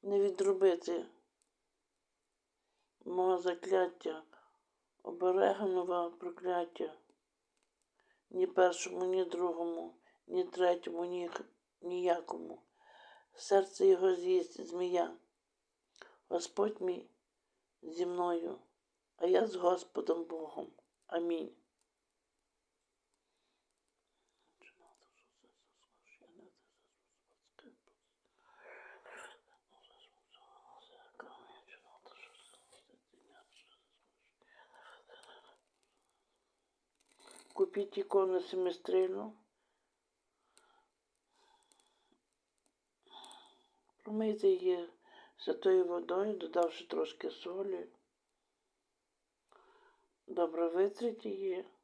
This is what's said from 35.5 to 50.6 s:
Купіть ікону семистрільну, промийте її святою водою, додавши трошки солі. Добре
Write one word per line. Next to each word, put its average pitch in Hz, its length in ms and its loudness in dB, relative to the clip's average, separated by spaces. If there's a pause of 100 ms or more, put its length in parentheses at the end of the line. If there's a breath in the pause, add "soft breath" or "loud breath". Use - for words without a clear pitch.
Купіть 196 440 -2
ікону 190 440 2
семистрільну, 185 920 -2 (4000 loud breath)
промийте 214 440 0
її 180 420 2 (480 loud breath)
святою 185 480 2
водою, 175 480 -2
додавши 170 540 -2
трошки 160 440 -4
солі. 185 560 -8 (2500 soft breath)
Добре 165 400 0